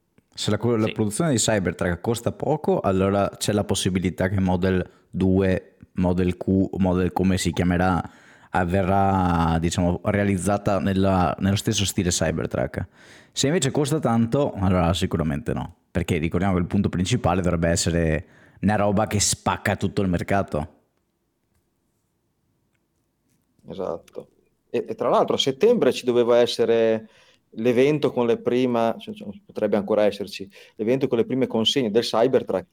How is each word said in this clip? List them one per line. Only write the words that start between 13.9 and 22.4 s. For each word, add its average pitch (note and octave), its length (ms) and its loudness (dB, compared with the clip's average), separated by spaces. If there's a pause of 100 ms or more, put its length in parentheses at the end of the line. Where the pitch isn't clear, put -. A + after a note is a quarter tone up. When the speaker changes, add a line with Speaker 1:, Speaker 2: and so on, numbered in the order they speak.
Speaker 1:
tanto, A#2 540 0
allora F#2 400 2
sicuramente D#2 600 -2
no, - 220 -8 (160)
perché F2 260 -2
ricordiamo E2+ 360 0
che F2+ 80 2
il E2+ 60 -4
punto G2+ 220 0
principale F#2 520 0
dovrebbe E2+ 280 0
essere E2 580 0 (340)
una G#2 140 2
roba G2+ 320 2
che G#2 120 -2
spacca - 560 -2
tutto G2+ 260 -4
il G2 60 0
mercato. F#2 720 -2 (3000)